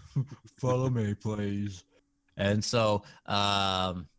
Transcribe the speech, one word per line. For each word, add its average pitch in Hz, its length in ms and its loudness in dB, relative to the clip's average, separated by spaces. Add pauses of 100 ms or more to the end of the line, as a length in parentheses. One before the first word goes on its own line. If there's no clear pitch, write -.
<laughs> - 520 -8
Follow 127 320 0
me, 110 240 0
please. 101 720 -4 (540)
And 101 260 2
so, 107 400 2 (220)
um 95 840 0 (120)